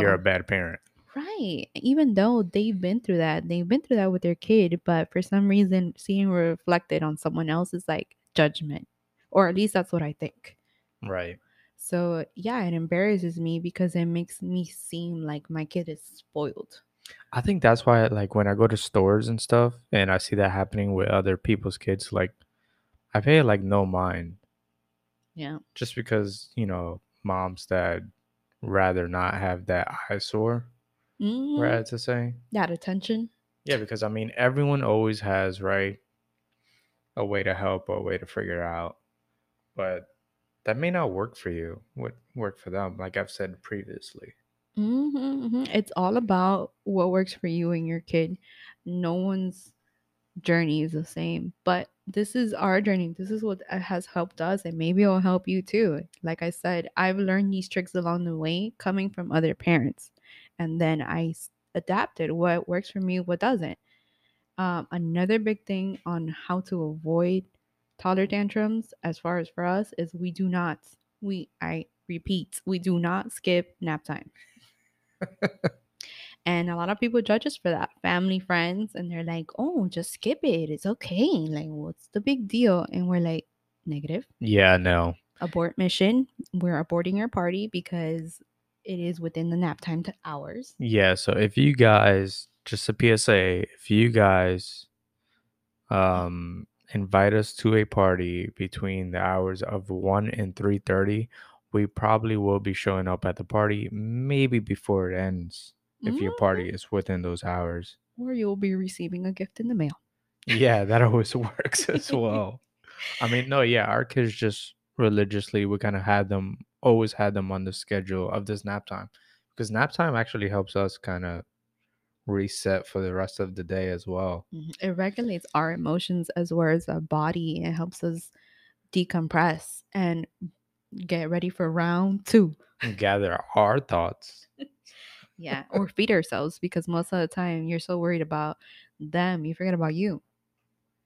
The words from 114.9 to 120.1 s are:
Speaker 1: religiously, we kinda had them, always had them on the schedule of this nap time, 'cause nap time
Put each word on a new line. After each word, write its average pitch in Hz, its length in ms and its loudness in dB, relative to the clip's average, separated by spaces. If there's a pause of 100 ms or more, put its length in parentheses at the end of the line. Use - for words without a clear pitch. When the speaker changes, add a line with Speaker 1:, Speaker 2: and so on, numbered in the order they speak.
Speaker 1:
religiously, 104 680 2
we 101 120 0
kinda 101 220 -2
had 101 300 2
them, 98 280 -2 (240)
always 113 320 6
had 104 200 0
them 95 180 -2
on 95 140 -4
the 92 80 -6
schedule 95 580 -4
of 101 140 -4
this 104 180 -6
nap 101 220 -6
time, 98 240 -12 (460)
'cause 110 160 -8
nap 123 200 0
time 160 240 0